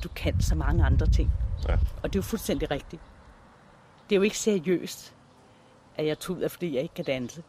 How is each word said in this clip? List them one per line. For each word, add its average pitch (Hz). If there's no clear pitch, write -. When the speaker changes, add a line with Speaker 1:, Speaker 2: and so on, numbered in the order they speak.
Speaker 1:
du -
kan -
så -
mange -
andre -
ting." -
Speaker 2:
Ja. -
Speaker 1:
Og -
det 156
er 196
jo -
fuldstændig 160
rigtigt. 147
Det 208
er -
jo 185
ikke 180
seriøst, -
at 156
jeg 151
tuder, -
fordi 170
jeg 123
ikke 165
kan 175
danse. 131